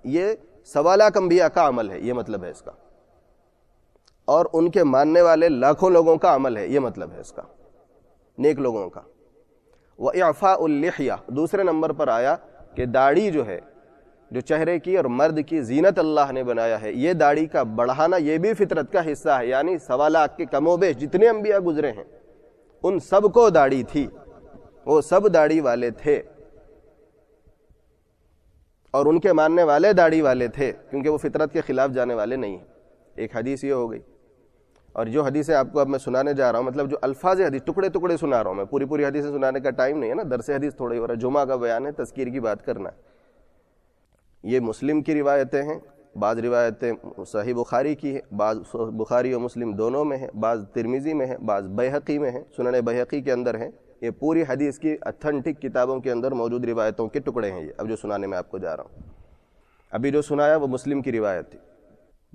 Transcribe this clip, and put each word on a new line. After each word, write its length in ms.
یہ 300
سوا 300
لاکھ 220
انبیاء 300
کا 200
عمل 240
ہے، 80
یہ 140
مطلب 300
ہے 60
اس 120
کا، 100
اور 280
ان 180
کے 120
ماننے 380
والے 280
لاکھوں 400
لوگوں 280
کا 180
عمل 220
ہے، 100
یہ 120
مطلب 360
ہے 40
اس 120
کا، 100
نیک 220
لوگوں 300
کا۔ 120
وَإِعْفَاءُ 640
اللِّحْيَةِ، 540
دوسرے 360
نمبر 280
پر 160
آیا 280
کہ 100
داڑھی 460
جو 160
ہے، 120
جو 100
چہرے 380
کی 180
اور 80
مرد 420
کی 140
زینت 380
اللہ 320
نے 120
بنایا 380
ہے، 120
یہ 200
داڑھی 320
کا 180
بڑھانا 540
یہ 200
بھی 160
فطرت 380
کا 200
حصہ 180
ہے، 180
یعنی 300
سوا 320
لاکھ 280
کے 80
کم 220
و 100
بیش 200
جتنے 320
انبیاء 300
گزرے 320
ہیں 120
ان 160
سب 340
کو 160
داڑھی 340
تھی، 240
وہ 160
سب 320
داڑھی 260
والے 320
تھے، 300
اور 140
ان 140
کے 140
ماننے 300
والے 300
داڑھی 280
والے 260
تھے، 240
کیونکہ 200
وہ 80
فطرت 360
کے 80
خلاف 280
جانے 240
والے 220
نہیں 220
ہیں۔ 80
ایک 200
حدیث 280
یہ 100
ہو 180
گئی، 80
اور 120
جو 180
حدیثیں 320
آپ 180
کو 60
اب 80
میں 120
سنانے 340
جا 180
رہا 80
ہوں، 60
مطلب 240
جو 120
الفاظ 400
حدیث، 200
ٹکڑے 280
ٹکڑے 280
سنا 260
رہا 60
ہوں 60
میں، 100
پوری 200
پوری 200
حدیثیں 260
سنانے 280
کا 100
ٹائم 280
نہیں 120
ہے 60
نا، 160
درس 180
حدیث 260
تھوڑے 220
ہو 100
رہا 60
ہے، 60
جمعہ 260
کا 100
بیان 300
ہے، 60
تذکیر 360
کی 120
بات 260
کرنا 240
ہے۔ 60
یہ 160
مسلم 420
کی 180
روایتیں 440
ہیں، 160
بعض 220
روایتیں 520
صحیح 260
بخاری 420
کی 220
ہیں، 160
بعض 240
بخاری 600
و 60
مسلم 320
دونوں 340
میں 120
ہیں، 220
بعض 340
ترمذی 400
میں 120
ہیں، 120
بعض 300
بیہقی 520
میں 120
ہیں، 100
سنن 260
بیہقی 400
کے 100
اندر 260
ہیں۔ 140
یہ 80
پوری 400
حدیث 300
کی 220
authentic 600
کتابوں 380
کے 120
اندر 200
موجود 340
روایتوں 420
کے 120
ٹکڑے 320
ہیں 100
یہ، 160
اب 120
جو 60
سنانے 320
میں 100
آپ 140
کو 60
جا 200
رہا 60
ہوں۔ 180
ابھی 200
جو 100
سنایا 340
وہ 120
مسلم 340
کی 100
روایت 400
تھی۔ 80